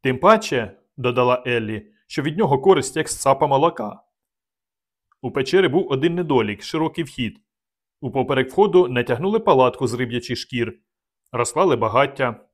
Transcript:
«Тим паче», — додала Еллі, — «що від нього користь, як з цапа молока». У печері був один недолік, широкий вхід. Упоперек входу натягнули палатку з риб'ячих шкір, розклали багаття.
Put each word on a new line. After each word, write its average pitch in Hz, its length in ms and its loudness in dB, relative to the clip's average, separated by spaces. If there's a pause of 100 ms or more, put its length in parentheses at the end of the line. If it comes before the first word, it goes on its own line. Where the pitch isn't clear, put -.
«Тим 127 160 -2
паче», — 175 580 2 (200)
додала 123 500 2
Еллі, — 110 460 -4 (140)
«що - 160 -6
від 147 160 -6
нього 139 200 2
користь, 165 380 2
як - 120 -4
з - 80 -8
цапа 135 300 2
молока». 139 560 -2 (1200)
У - 80 -8
печері 175 380 2
був 160 240 0
один 156 220 0
недолік, 127 480 -2
широкий 160 420 -4
вхід. - 360 -8 (600)
Упоперек 131 500 -2
входу 180 380 4
натягнули 131 520 -2
палатку 131 460 2
з 113 80 -4
риб'ячих 120 440 -6
шкір, 113 400 -6 (540)
розклали 131 440 0
багаття. 120 760 -2